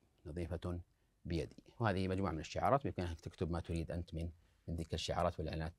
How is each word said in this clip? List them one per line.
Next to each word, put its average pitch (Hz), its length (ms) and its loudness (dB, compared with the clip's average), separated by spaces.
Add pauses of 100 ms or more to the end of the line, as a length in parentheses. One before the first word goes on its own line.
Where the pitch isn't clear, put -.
(260)
نظيفة 87 540 -4 (460)
بيدي. 82 380 -2 (160)
وهذه 95 280 4
مجموعة 92 240 2
من 78 80 -2
الشعارات، 98 440 4
بإمكانك 87 360 -2
تكتب 85 320 -4
ما 85 80 2
تريد 82 320 -2
أنت 85 240 -4
من، 82 140 -2 (380)
من 85 80 -2
ذيك 85 180 -2
الشعارات 87 460 0
والإعلانات 80 400 -2